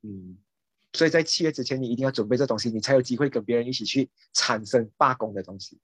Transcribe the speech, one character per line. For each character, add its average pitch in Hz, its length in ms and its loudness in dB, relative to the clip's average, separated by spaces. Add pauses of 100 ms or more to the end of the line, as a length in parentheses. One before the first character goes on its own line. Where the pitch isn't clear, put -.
嗯， 92 380 -14 (560)
所 165 120 2
以 156 40 4
在 165 120 4
七 165 220 -2
月 156 80 2
之 131 100 -6
前， 131 180 -2
你 127 80 -4
一 120 60 0
定 131 100 -2
要 135 60 2
准 110 160 -2
备 120 120 2
这 139 80 2
东 117 120 0
西， 113 120 -2
你 110 100 -4
才 135 140 2
有 131 80 6
机 123 140 -2
会 139 120 2
跟 117 160 -4
别 120 120 0
人 120 100 2
一 131 60 -6
起 117 120 -6
去 135 260 0 (220)
产 110 320 0
生 113 320 2
罢 131 180 4
工 110 200 -4
的 95 80 -6
东 98 180 -12
西。 - 240 -18